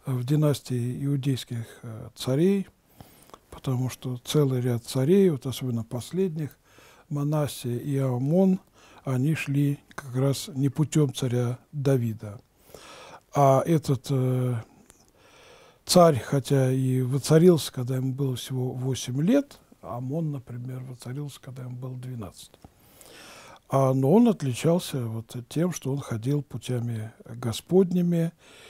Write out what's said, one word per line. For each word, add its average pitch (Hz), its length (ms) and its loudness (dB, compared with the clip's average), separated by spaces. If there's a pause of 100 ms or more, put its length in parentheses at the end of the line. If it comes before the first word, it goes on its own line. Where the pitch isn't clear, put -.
э, 139 60 -4
в 123 120 -2
династии 139 800 0
иудейских, 131 640 -4 (160)
э, 113 320 -14
царей – 180 540 0 (840)
потому 127 400 -4
что 127 340 -10
целый 135 380 2
ряд 120 200 -2
царей, 180 460 4
вот 147 160 -2
особенно 120 400 -4
последних, 160 760 -6 (520)
Манассия 143 640 -4
и 139 220 -4
Амон, 143 640 2 (440)
они 135 300 0
шли 143 440 0 (160)
как 127 220 -10
раз 135 380 0
не 135 160 0
путём 151 420 2
царя 123 460 -2 (120)
Давида. 120 680 -2 (960)
А 135 320 6
этот, 147 420 0
э, 127 460 0 (1300)
царь, 165 340 8
хотя 135 540 0
и 131 300 0
воцарился, 151 680 6
когда 127 260 -4
ему 131 180 -2
было 131 220 -2
всего 127 360 -4
восемь 127 480 -4
лет, 262 380 2 (240)
Амон, 131 500 -6
например, 127 520 -12
воцарился, 131 540 -12
когда 127 260 -16
ему 127 120 -10
было 127 180 -10
двенадцать. 123 580 -12 (1160)
А, 135 240 2
но 135 220 4
он 240 140 6
отличался 147 760 0
вот 113 320 -8 (140)
тем, 170 240 -2
что - 180 -6
он 143 80 -4
ходил 123 400 -4
путями 117 720 -6 (140)
Господними, 170 1080 0 (380)